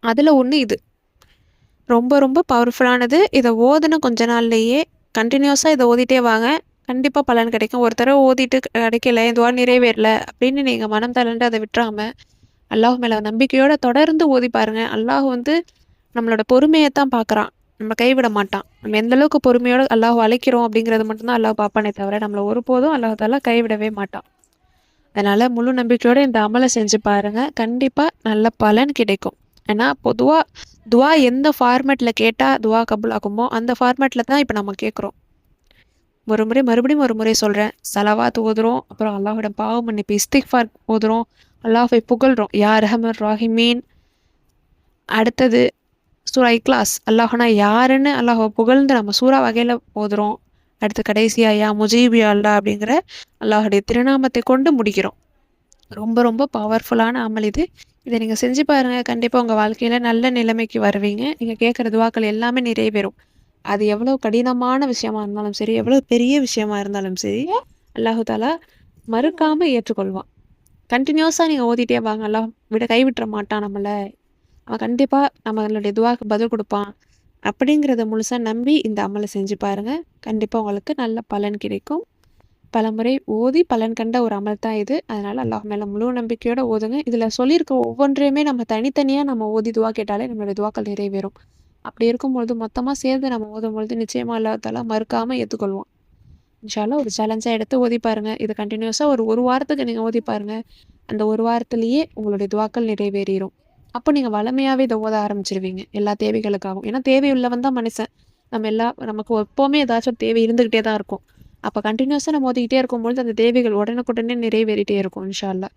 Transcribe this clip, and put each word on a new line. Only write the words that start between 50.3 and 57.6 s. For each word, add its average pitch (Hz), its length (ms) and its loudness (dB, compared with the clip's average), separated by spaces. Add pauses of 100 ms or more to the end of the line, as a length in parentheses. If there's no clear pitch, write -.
அடுத்து 214 200 -2
கடைசியா, 220 480 2
யா 214 220 2
முஜீப் 226 420 4
யா 220 160 6
அல்லா 208 240 2
அப்படிங்கிற 208 440 0 (420)
அல்லாஹ்வுடைய 214 460 2
திருநாமத்தை 247 580 2
கொண்டு 262 380 2
முடிக்கிறோம். 202 340 0 (720)
ரொம்ப, 226 340 -4
ரொம்ப 240 260 -2 (100)
பவர்ஃபுல்லான 226 600 -2
அமல் 220 220 -4
இது. 214 260 -2 (340)